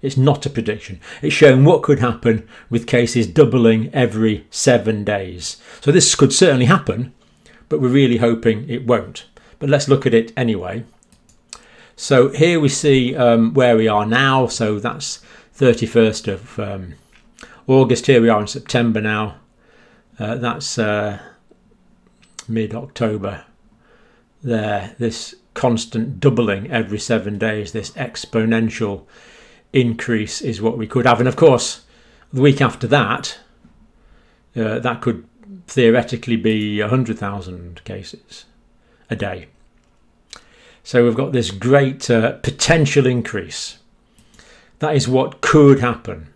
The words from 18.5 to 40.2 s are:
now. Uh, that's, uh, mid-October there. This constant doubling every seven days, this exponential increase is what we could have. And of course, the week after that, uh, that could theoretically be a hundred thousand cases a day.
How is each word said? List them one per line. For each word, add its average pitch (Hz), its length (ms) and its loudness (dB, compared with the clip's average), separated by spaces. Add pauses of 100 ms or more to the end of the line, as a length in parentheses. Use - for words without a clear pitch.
now. 107 380 -6 (760)
Uh, 110 200 -6
that's, 120 420 -8
uh, 104 400 -4 (1300)
mid-October 107 1000 -6 (1000)
there. 107 540 -4
This - 360 -8 (200)
constant 113 680 -4
doubling 110 500 0
every 107 300 -4
seven 104 360 -4
days, 107 360 -6
this 107 180 -10
exponential 113 1120 -4 (720)
increase 117 680 -2
is 107 220 -6
what 113 160 -2
we 110 80 -6
could 120 180 -2
have. 120 140 4
And 123 100 0
of 117 60 -2
course, - 500 2 (480)
the 131 80 -2
week 139 200 4
after 123 260 -2
that, 123 540 -2 (1120)
uh, 110 240 -4
that 120 220 -6
could - 260 -4 (400)
theoretically 120 720 2
be 107 420 -2
a 104 100 -2
hundred 113 300 -2
thousand 90 640 -12
cases - 600 -18 (640)
a 113 60 -6
day. 92 320 -10 (1400)